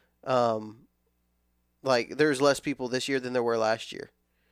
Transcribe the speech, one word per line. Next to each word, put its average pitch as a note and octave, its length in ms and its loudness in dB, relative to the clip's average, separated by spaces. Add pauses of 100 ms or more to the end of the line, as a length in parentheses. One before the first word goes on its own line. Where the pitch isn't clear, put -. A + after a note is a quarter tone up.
(240)
um, A2+ 560 0 (1040)
like, B2+ 340 0
there's C#3+ 260 2
less C#3 180 4
people C3 280 -6
this B2 200 -4
year C3+ 120 0
than B2 120 -8
there B2 100 0
were A#2 160 0
last A2 340 -2
year. - 180 -14 (420)